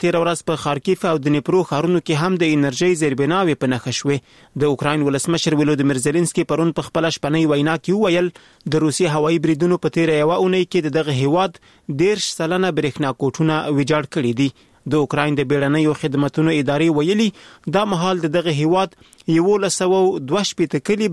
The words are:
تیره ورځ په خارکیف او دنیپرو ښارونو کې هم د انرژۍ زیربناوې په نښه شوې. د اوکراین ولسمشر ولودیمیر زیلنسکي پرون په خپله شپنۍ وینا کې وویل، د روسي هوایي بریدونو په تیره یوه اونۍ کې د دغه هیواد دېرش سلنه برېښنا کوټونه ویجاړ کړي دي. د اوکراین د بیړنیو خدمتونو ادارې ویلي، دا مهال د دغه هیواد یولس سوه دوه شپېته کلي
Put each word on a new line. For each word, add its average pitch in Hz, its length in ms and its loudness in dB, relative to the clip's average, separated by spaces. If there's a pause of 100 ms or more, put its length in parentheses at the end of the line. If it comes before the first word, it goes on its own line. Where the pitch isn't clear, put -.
تیره 175 200 0
ورځ 170 260 -2
په 160 160 -4
خارکیف 151 460 -2
او 160 40 2 (120)
دنیپرو 147 420 2
ښارونو 160 340 0
کې 165 120 -2 (100)
هم 185 180 0
د 156 140 2
انرژۍ 147 460 0
زیربناوې 147 600 0
په 131 100 0
نښه 123 280 -4
شوې. 143 160 0 (420)
د 143 160 2
اوکراین 147 320 0
ولسمشر 156 560 0
ولودیمیر 139 420 0
زیلنسکي 165 480 0
پرون 165 240 0
په 156 140 -6
خپله 160 260 -2
شپنۍ 156 340 0
وینا 151 320 0
کې 170 120 -2
وویل، 180 360 2 (400)
د 156 160 2
روسي 151 300 0
هوایي 156 280 0
بریدونو 165 380 0
په 160 160 -2
تیره 156 240 2
یوه 165 180 0
اونۍ 185 300 2
کې 185 120 0
د 151 160 -2
دغه 143 260 -2
هیواد 175 360 0 (380)
دېرش 196 400 0
سلنه 175 400 0
برېښنا 143 420 -2
کوټونه 156 340 0 (220)
ویجاړ 147 260 2 (120)
کړي 120 260 0
دي. 139 140 0 (360)
د 151 100 2
اوکراین 147 360 0
د 139 120 0
بیړنیو 147 520 2
خدمتونو 143 500 0
ادارې 147 460 2
ویلي، 202 280 2 (500)
دا 202 140 2
مهال 185 320 0
د 160 140 -2
دغه 165 240 0
هیواد 180 360 0 (380)
یولس 190 480 2
سوه 185 160 2 (320)
دوه 196 200 0
شپېته 156 380 -2
کلي 208 260 0